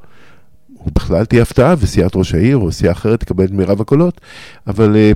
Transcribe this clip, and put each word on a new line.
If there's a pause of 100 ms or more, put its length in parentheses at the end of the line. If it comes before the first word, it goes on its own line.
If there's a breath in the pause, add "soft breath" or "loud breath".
(800 soft breath)
או
בכלל
תהיה
הפתעה,
וסיעת
ראש
העיר,
או
סיעה
אחרת
תקבל
את
מירב
הקולות, (460 loud breath)
אבל,
אה,